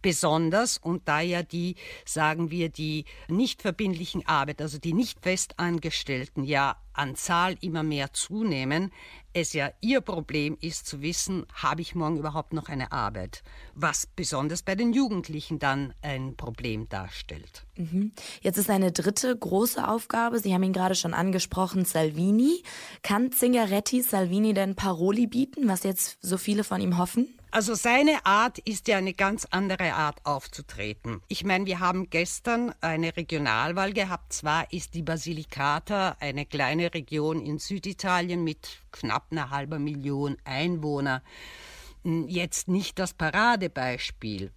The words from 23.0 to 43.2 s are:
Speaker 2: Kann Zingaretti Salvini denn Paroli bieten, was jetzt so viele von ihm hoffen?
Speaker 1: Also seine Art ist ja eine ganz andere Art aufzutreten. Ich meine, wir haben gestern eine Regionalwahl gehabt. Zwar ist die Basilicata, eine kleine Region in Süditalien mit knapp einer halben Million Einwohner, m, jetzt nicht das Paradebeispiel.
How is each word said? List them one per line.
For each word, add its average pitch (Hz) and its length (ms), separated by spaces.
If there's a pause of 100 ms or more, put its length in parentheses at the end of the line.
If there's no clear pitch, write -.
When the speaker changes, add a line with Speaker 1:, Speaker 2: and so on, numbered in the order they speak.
Speaker 2:
Kann 240 280
Zingaretti 240 680
Salvini 202 540
denn 196 200
Paroli 196 520
bieten, 262 400
was 185 160
jetzt - 380
so 185 160
viele 208 260
von 190 180
ihm 180 160
hoffen? 226 400 (140)
Speaker 1:
Also 220 220
seine 269 520
Art 208 340
ist 214 300
ja 202 80
eine 190 160
ganz 196 360
andere 185 440
Art 147 320
aufzutreten. 113 1040
Ich 190 160
meine, 190 200
wir 180 140
haben 180 300
gestern 233 720
eine 165 340
Regionalwahl 156 760
gehabt. 190 400
Zwar 151 400
ist - 200
die 165 100
Basilicata, 160 1160
eine 143 260
kleine 151 480
Region 156 460
in 151 200
Süditalien 180 840
mit - 380 (100)
knapp 117 400
einer 143 200
halben 143 340
Million 143 580
Einwohner, 143 800 (800)
m, 165 240
jetzt 175 400
nicht 185 320
das 185 140
Paradebeispiel. 139 1400